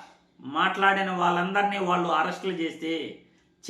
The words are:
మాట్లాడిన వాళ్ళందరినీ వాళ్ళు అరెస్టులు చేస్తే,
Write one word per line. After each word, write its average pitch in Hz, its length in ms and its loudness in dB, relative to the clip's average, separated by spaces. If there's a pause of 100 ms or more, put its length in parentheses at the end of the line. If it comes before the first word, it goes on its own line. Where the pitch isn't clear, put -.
(400)
మాట్లాడిన 190 720 2
వాళ్ళందరినీ 185 680 2
వాళ్ళు 175 300 0
అరెస్టులు 175 440 0
చేస్తే, 160 720 -6 (460)